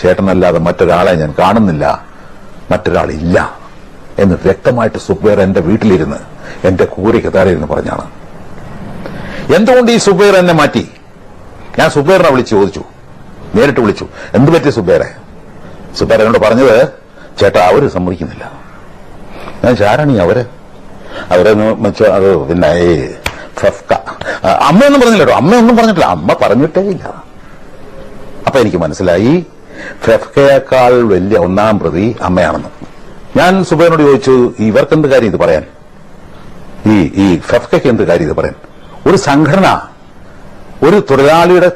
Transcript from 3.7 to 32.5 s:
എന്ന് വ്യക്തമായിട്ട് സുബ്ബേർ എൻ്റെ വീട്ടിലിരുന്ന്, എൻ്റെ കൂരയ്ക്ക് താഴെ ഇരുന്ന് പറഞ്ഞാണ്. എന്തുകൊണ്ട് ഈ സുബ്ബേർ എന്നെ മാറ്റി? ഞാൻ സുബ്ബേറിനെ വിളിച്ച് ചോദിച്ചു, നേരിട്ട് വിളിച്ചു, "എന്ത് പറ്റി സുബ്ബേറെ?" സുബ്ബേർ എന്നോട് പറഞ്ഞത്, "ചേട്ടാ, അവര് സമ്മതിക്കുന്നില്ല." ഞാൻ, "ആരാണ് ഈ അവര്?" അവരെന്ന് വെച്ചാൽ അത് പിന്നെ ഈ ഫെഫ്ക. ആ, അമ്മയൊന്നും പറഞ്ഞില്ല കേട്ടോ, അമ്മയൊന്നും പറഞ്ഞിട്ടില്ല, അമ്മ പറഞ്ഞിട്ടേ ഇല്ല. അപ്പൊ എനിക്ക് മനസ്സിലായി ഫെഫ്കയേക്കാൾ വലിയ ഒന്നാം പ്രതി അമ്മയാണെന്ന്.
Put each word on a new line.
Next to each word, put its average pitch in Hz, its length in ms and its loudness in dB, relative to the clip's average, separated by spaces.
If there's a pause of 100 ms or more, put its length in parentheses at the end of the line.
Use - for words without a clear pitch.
എന്ന് 98 160 2
വ്യക്തമായിട്ട് 113 640 -2
സുബ്ബേർ 101 420 0
എൻ്റെ 95 200 0
വീട്ടിലിരുന്ന്, 87 560 0 (500)
എൻ്റെ 92 180 0
കൂരയ്ക്ക് 107 500 -2
താഴെ 95 160 2
ഇരുന്ന് 76 160 -2
പറഞ്ഞാണ്. - 440 -6 (1400)
എന്തുകൊണ്ട് 240 380 4
ഈ 233 40 2
സുബ്ബേർ 202 400 4
എന്നെ 180 180 2
മാറ്റി? 156 340 0 (920)
ഞാൻ 156 120 2
സുബ്ബേറിനെ 165 400 2
വിളിച്ച് 127 200 0
ചോദിച്ചു, 98 340 0 (680)
നേരിട്ട് 131 260 2
വിളിച്ചു, 101 280 -2 (260)
"എന്ത് 139 180 4
പറ്റി 147 180 0
സുബ്ബേറെ?" 87 360 0 (880)
സുബ്ബേർ 107 280 0
എന്നോട് 113 160 2
പറഞ്ഞത്, 117 500 2 (520)
"ചേട്ടാ, 101 200 2
അവര് 101 280 2
സമ്മതിക്കുന്നില്ല." - 760 -8 (1000)
ഞാൻ, 117 200 2
"ആരാണ് 135 280 0
ഈ 123 40 2
അവര്?" 98 280 0 (880)
അവരെന്ന് 104 580 2
വെച്ചാൽ 107 180 0
അത് 92 420 2
പിന്നെ 85 280 2
ഈ 87 360 0 (460)
ഫെഫ്ക. - 340 -2 (540)
ആ, - 220 2
അമ്മയൊന്നും 277 320 4
പറഞ്ഞില്ല 226 240 4
കേട്ടോ, 117 120 2
അമ്മയൊന്നും 226 400 4
പറഞ്ഞിട്ടില്ല, 220 300 2
അമ്മ 87 360 -2
പറഞ്ഞിട്ടേ 135 380 0
ഇല്ല. 196 440 -8 (1200)
അപ്പൊ 135 140 0
എനിക്ക് 98 160 0
മനസ്സിലായി 92 680 0 (540)
ഫെഫ്കയേക്കാൾ 131 920 2
വലിയ 104 440 2
ഒന്നാം 95 420 0
പ്രതി 87 440 -2
അമ്മയാണെന്ന്. 90 460 -2 (720)